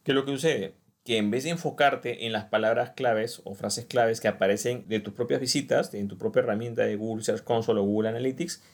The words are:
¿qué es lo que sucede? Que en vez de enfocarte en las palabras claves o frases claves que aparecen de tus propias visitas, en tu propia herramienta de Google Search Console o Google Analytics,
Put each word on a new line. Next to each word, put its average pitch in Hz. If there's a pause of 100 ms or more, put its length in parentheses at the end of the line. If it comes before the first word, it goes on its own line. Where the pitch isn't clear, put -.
¿qué 135
es 135
lo 135
que 139
sucede? 135 (280)
Que 113
en 104
vez 127
de 156
enfocarte 139
en 113
las 107
palabras 113
claves 113
o 98
frases 107
claves 113
que 110
aparecen 104
de 107
tus 101
propias 131
visitas, 131
en 101
tu 98
propia 110
herramienta 117
de 107
Google 110
Search 107
Console 113
o -
Google 107
Analytics, 127 (100)